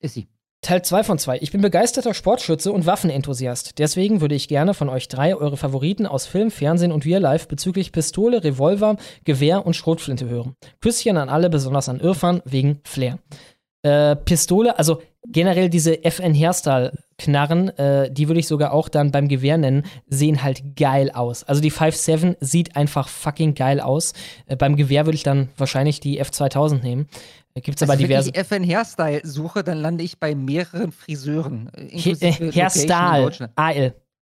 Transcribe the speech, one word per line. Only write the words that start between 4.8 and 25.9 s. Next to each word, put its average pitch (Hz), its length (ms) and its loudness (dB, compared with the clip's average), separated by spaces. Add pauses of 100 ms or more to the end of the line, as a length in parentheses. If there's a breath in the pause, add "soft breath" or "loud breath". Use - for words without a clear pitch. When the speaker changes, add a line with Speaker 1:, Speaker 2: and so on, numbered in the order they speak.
Speaker 2:
euch 131 180 -6
drei 147 260 0
eure 143 220 -2
Favoriten 147 480 -2
aus - 220 -4
Film, 208 240 0
Fernsehen 175 420 0
und 151 140 -2
Real 185 160 2
Life 151 240 2
bezüglich 180 460 -4
Pistole, 202 520 0
Revolver, 190 540 2 (260 loud breath)
Gewehr 156 400 2
und 185 100 2
Schrotflinte 135 540 -4
hören. 120 260 -6 (280 loud breath)
Küsschen 226 340 2
an 135 140 0
alle, 165 180 4
besonders 139 400 0
an 127 100 -4
Irfan, 175 460 2
wegen 139 400 0
Flair. 131 340 -4 (640 loud breath)
Äh, 147 340 4
Pistole, 185 600 2
also 156 220 2 (260)
generell 180 440 2
diese 160 340 2
F 165 140 0
N 175 160 2
Hairstyle-Knarren, 151 1300 0 (100)
äh, 139 340 2
die 147 160 0
würde 165 120 2
ich 147 60 0
sogar 147 280 0
auch 156 160 0
dann 147 220 2
beim 143 160 2
Gewehr 139 280 0
nennen, 143 280 2 (240 loud breath)
sehen 143 340 2
halt 135 340 -4
geil 139 340 2
aus. 120 340 -6
Also 147 180 0
die 151 80 2
five 160 260 0
seven 165 440 0
sieht 165 360 0
einfach 143 320 -2
fucking 151 460 -2
geil 139 260 0
aus. 139 320 -2 (320 loud breath)
Äh, 135 120 -6
beim 143 200 2
Gewehr 143 300 2
würde 160 100 0
ich - 60 -6
dann 139 340 0
wahrscheinlich 139 440 -2